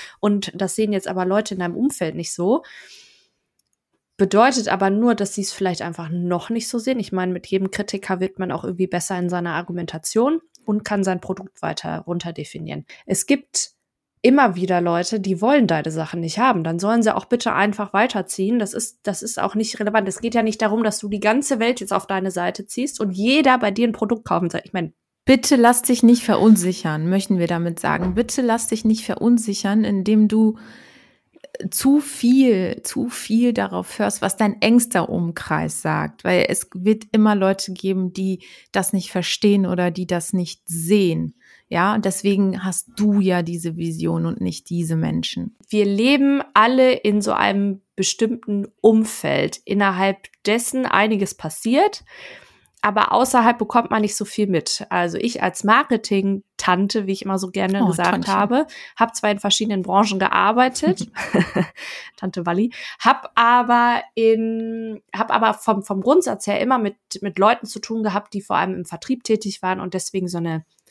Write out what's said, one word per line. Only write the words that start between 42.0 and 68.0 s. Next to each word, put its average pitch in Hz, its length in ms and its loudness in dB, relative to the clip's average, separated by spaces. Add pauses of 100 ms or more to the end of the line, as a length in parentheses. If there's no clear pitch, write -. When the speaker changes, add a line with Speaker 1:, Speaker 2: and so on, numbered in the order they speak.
Speaker 2:
deswegen 190 600 0
hast - 320 -6
du 208 240 2
ja 180 220 2
diese 165 340 -6
Vision 165 500 -2
und - 140 -4
nicht - 300 -6
diese 165 260 -2
Menschen. 165 600 -4 (120)
Speaker 1:
Wir 208 160 2
leben 269 580 2 (120)
alle 254 380 6
in 208 300 0
so 214 100 -2
einem 202 500 -2 (120)
bestimmten 208 720 -2 (140)
Umfeld, 214 840 2
innerhalb 196 640 0 (180)
dessen 233 400 0
einiges 202 480 2
passiert, 269 680 0 (800)
aber 208 300 2
außerhalb 240 460 4
bekommt 233 320 0
man 220 100 0
nicht 208 160 -2
so 208 80 -4
viel 202 220 -2
mit. 185 420 -2
Also 175 300 -2
ich 240 240 -4
als 185 220 -2
Marketing-Tante, 196 1400 0
wie 202 60 -2
ich 196 100 -6
immer 190 160 -2
so 185 120 -4
gerne 190 340 0
Speaker 2:
Oh, 196 40 4
Speaker 1:
gesagt 175 220 2
Speaker 2:
Tantchen. 180 220 0
Speaker 1:
habe, 226 340 2 (300)
hab 233 180 0
zwar 208 160 -2
in 202 80 -2
verschiedenen 202 440 0
Branchen 196 360 2
gearbeitet, 247 920 2 (220)
<laughs> - 340 0 (500)
Tante 180 300 -6
Walli, 196 260 0 (260)
hab - 360 0
aber 240 680 4 (120)
in, 226 880 -2 (120)
hab 226 160 -4
aber 220 240 2
vom, 202 280 -2
vom 196 180 -4
Grundsatz 247 460 2
her 202 140 -2
immer 254 180 0
mit, 202 180 -4 (240)
mit 190 180 -8
Leuten 214 280 2
zu 214 140 -12
tun 226 220 -6